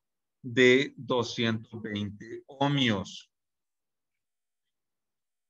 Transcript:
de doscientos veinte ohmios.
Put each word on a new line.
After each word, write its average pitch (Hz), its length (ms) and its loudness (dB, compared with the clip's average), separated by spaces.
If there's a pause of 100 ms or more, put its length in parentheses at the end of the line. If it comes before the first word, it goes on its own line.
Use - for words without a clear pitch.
(420)
de 127 540 4
doscientos 113 880 -4
veinte 110 640 -8
ohmios. 135 840 -2 (2250)